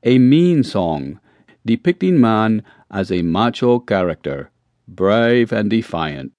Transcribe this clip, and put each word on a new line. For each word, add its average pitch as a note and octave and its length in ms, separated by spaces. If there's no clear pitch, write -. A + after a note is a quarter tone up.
a B2+ 160
mean D3 460
song, D#2 560
depicting F3 560
man A2 440
as G2 220
a F2+ 80
macho A2+ 580
character, E2+ 720
brave A2+ 640
and G#2+ 160
defiant. D#2+ 720